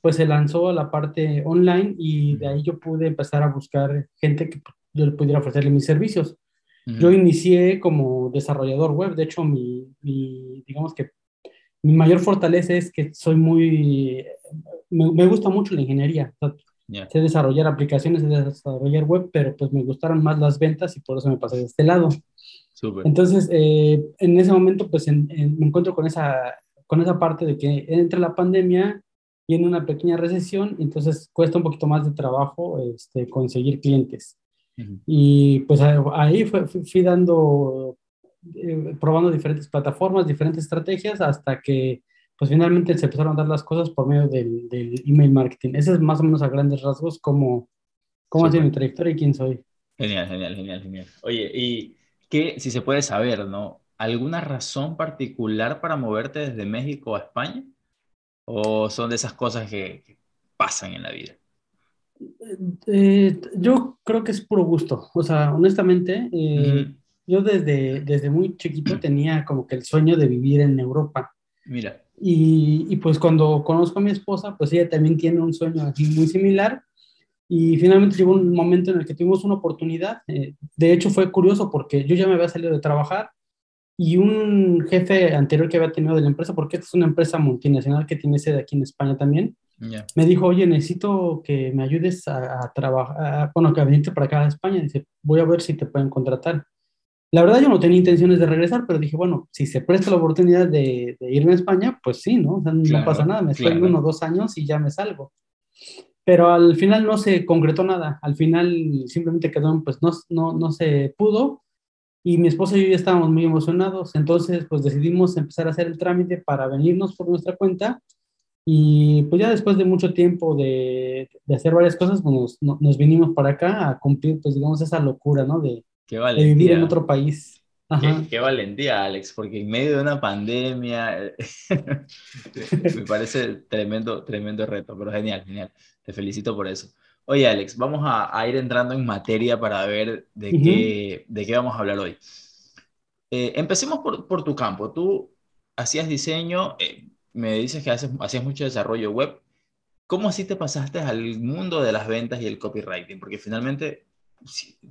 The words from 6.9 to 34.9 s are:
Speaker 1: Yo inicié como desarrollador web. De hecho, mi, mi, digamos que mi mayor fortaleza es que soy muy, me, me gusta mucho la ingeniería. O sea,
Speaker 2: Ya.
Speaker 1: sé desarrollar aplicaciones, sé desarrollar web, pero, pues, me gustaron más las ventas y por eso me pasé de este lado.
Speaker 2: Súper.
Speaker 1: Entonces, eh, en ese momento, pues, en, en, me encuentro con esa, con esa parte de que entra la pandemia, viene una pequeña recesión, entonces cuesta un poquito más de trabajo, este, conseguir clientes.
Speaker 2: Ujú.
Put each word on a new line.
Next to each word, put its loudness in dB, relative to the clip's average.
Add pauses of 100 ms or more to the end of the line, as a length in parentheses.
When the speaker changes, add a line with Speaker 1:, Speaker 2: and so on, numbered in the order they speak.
Speaker 1:
Yo 6
inicié 4
como 0
desarrollador -2
web. -2
De -2
hecho, -4
mi, -2 (140)
mi, -8
digamos -10
que -10 (760)
mi 6
mayor 6
fortaleza 2
es -2
que -6
soy 0
muy, 2 (680)
me, 2
me 6
gusta 4
mucho -2
la -2
ingeniería. -2
O -2
sea, -8 (320)
Speaker 2:
Ya. -12
Speaker 1:
sé 0
desarrollar 2
aplicaciones, 0
sé 0
desarrollar -2
web, 0
pero, -2
pues, -4
me 0
gustaron -2
más 2
las 2
ventas -2
y -18
por -6
eso -2
me 0
pasé -6
de -4
este 0
lado. 4 (680)
Speaker 2:
Súper. -6
Speaker 1:
Entonces, 4
eh, 4 (160)
en 4
ese 6
momento, 2
pues, -2
en, 2
en, -2
me 2
encuentro 0
con -2
esa, -4 (540)
con 2
esa 0
parte -2
de -2
que -2
entra 2
la 0
pandemia, 0 (480)
viene 2
una -2
pequeña -2
recesión, -4
entonces -4
cuesta 0
un 0
poquito -4
más 0
de -2
trabajo, -4 (160)
este, -8
conseguir -2
clientes. -2 (400)
Speaker 2:
Ujú. -14